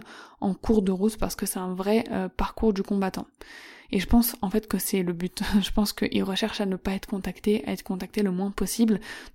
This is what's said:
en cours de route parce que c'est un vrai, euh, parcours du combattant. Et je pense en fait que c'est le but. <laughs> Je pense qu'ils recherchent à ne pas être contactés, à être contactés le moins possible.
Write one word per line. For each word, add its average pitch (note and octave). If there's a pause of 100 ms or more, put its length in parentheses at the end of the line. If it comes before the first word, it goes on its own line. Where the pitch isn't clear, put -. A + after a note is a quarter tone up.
(400)
en F#3+
cours G#3+
de F#3+
route G3
parce F#3+
que -
c'est -
un F#3
vrai, G#3
euh, F#3+
parcours -
du F#3+
combattant. G3 (640)
Et G3+
je F3+
pense A#3
en G3
fait G#3+
que F#3+
c'est F#3+
le F3
but. F3+ (100)
<laughs> G3+
Je -
pense G#3
qu'ils -
recherchent G3
à G3
ne F#3
pas F#3+
être G3
contactés, G3+
à G3
être F#3
contactés F#3+
le G3
moins G3
possible. G#3 (340)